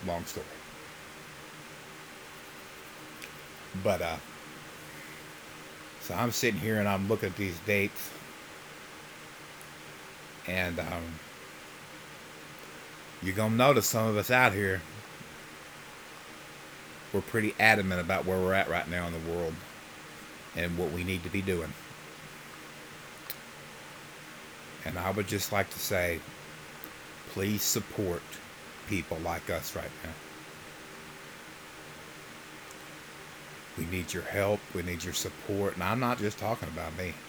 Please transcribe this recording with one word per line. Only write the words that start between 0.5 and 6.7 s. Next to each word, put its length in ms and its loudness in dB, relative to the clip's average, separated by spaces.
But, 200 6
uh, 140 2
so 140 -4
I'm 180 4
sitting 280 4
here 200 6